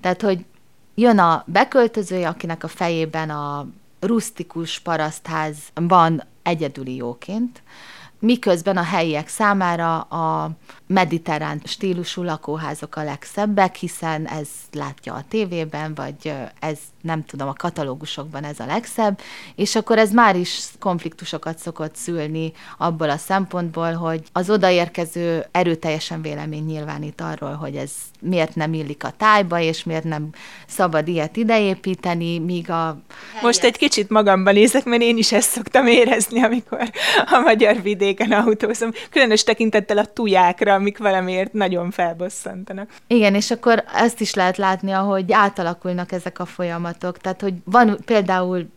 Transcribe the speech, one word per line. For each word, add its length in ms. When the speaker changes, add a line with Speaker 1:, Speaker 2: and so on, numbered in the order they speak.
Speaker 1:
Tehát, 200
hogy 240
jön 240
a 280
beköltözője, 800
akinek 360
a 40
fejében 600
a 380
rusztikus 800
parasztház 760
van 500
egyedüli 520
jóként, 640
miközben 540
a 60
helyiek 440
számára 760
a 500
mediterrán 800
stílusú 580
lakóházak 720
a 80
legszebbek, 720
hiszen 520
ez 200
látja 420
a 160
tévében, 680
vagy, 280
ö, 60
ez, 180
nem 240
tudom, 220
a 60
katalógusokban 880
ez 160
a 60
legszebb, 540
és 200
akkor 220
ez 140
már 240
is 280
konfliktusokat 800
szokott 380
szülni 560
abból 320
a 80
szempontból, 760
hogy 380
az 180
odaérkező 1000
erőteljesen 720
vélemény 440
nyilvánít 560
arról, 320
hogy 220
ez 160
miért 360
nem 180
illik 300
a 140
tájba, 420
és 240
miért 200
nem 260
szabad 400
ilyet 280
ideépíteni, 1040
míg 300
a 280
Speaker 2:
Most 180
Speaker 1:
helyiek 160
Speaker 2:
egy 20
kicsit 200
magamba 420
nézek, 340
mert 160
én 160
is 140
ezt 180
szoktam 380
érezni, 560
amikor 460
a 140
magyar 420
vidéken 500
autózom, 600
különös 340
tekintettel 540
a 80
tujákra, 680
amik 240
valamiért 560
nagyon 380
felbosszantanak. 1000
Speaker 1:
Igen, 280
és 160
akkor 320
ezt 280
is 120
lehet 240
látni, 340
ahogy 400
átalakulnak 800
ezek 280
a 60
folyamatok. 720
Tehát, 240
hogy 120
van 420
például 720